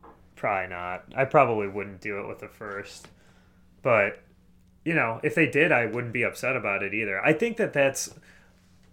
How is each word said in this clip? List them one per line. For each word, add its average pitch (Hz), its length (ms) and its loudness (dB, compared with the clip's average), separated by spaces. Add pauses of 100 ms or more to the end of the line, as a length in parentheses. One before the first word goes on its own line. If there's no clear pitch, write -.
tough. - 100 -20 (240)
Probably 98 320 -2
not. 90 360 -8 (120)
I 135 80 2
probably 120 420 4
wouldn't 98 360 -8
do 101 180 -6
it 110 80 -10
with 101 120 -12
the 104 80 -14
first. 101 600 -14 (720)
But, 107 420 4 (600)
you 165 100 -2
know, 117 280 0
if 151 120 -2
they 160 120 6
did, 156 260 4
I 120 140 4
wouldn't 117 260 -4
be 120 120 -2
upset 123 320 -4
about 101 260 -2
it 98 100 -6
either. 101 320 -2
I 151 80 6
think 226 240 0
that 196 160 -2
that's, 139 420 0 (800)